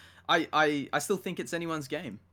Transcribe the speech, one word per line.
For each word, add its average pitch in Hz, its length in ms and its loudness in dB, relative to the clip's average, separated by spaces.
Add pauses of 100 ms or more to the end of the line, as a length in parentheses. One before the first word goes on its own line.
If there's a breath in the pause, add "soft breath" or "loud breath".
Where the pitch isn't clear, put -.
(280 loud breath)
I, 165 240 4
I, 147 420 4
I 151 60 2
still 190 180 0
think 180 220 -6
it's 165 140 -6
anyone's 165 340 -4
game. 143 320 -6 (140)